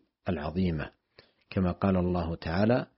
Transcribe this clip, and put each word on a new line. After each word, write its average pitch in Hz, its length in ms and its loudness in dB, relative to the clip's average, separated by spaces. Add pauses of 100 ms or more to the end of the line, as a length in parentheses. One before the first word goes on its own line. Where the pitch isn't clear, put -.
(280)
العظيمة، 82 600 -2 (600)
كما 90 220 0
قال 98 240 2
الله 87 380 0
تعالى: 107 520 0 (120)